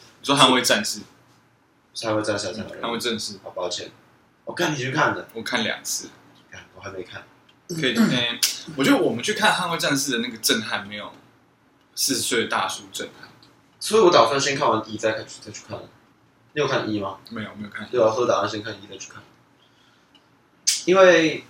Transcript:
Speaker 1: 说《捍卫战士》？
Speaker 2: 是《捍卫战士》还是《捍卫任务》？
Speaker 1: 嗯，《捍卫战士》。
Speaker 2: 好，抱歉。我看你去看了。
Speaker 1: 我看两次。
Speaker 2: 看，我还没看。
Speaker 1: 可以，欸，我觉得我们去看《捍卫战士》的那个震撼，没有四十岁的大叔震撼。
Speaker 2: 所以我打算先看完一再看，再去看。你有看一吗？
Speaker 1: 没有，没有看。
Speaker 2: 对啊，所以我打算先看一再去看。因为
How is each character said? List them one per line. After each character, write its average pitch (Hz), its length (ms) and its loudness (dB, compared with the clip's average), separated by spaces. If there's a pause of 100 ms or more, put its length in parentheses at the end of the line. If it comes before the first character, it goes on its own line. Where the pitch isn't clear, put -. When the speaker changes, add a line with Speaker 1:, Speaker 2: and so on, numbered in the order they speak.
(240)
Speaker 1:
说 143 140 2
《捍 131 160 8
卫 123 80 2
战 113 220 0
士》？ - 160 -6 (960)
Speaker 2:
是 - 160 -10
《捍 107 80 0
卫 107 40 0
战 104 160 -2
士》 - 120 -6
还 - 40 -8
是 107 100 -10
《捍 - 60 -12
卫 - 40 -14
任 - 80 -12
务》？ - 40 -8
Speaker 1:
嗯， - 40 -4
《捍 117 40 -4
卫 113 60 -6
战 113 180 -4
士》。 107 240 -8
Speaker 2:
好， 92 100 -16
抱 90 180 -6
歉。 - 200 -8 (540)
我 - 80 -12
看 165 220 -4
你 143 40 -6
去 131 140 -6
看 139 240 0
了。 - 180 -12
Speaker 1:
我 113 80 -12
看 113 220 -2
两 - 180 -4
次。 - 280 -8 (420)
Speaker 2:
看， 95 100 -18 (140)
我 92 60 -20
还 98 80 -12
没 90 120 -12
看。 - 220 -16 (460)
Speaker 1:
可 160 180 -2
以， 117 80 0
欸， 127 420 2 (380)
我 - 80 0
觉 - 80 4
得 190 100 6
我 139 100 2
们 113 120 -6
去 214 100 -2
看 214 220 2
《捍 180 160 -4
卫 165 60 -2
战 156 200 0
士》 139 180 -2
的 113 40 0
那 120 100 -4
个 113 100 -14
震 117 220 0
撼， 110 240 -6
没 104 120 -12
有 101 160 -12 (840)
四 - 180 0
十 117 60 -2
岁 113 240 0
的 - 60 -4
大 101 180 -2
叔 - 240 -10
震 101 160 -10 (120)
撼。 - 100 -20 (500)
Speaker 2:
所 - 180 0
以 220 40 8
我 175 100 8
打 131 160 8
算 139 120 0
先 139 180 -2
看 139 120 2
完 107 180 0
一 107 100 -12
再 110 160 0
看， 104 120 -8 (160)
再 110 120 -18
去 - 140 -16
看。 101 120 -12 (720)
你 147 80 -2
有 139 60 0
看 120 220 -2
一 107 100 -4
吗？ 98 180 -8 (140)
Speaker 1:
没 110 120 -10
有， 101 120 -10
没 104 80 -12
有 101 60 -12
看。 107 200 -12
Speaker 2:
对 123 120 2
啊， 110 100 6
所 117 80 -2
以 - 20 2
我 120 60 2
打 104 120 4
算 107 100 -2
先 104 120 -6
看 107 120 -10
一 98 140 -16
再 98 100 -16
去 - 140 -16
看。 - 100 -20 (1600)
因 180 100 4
为 165 540 8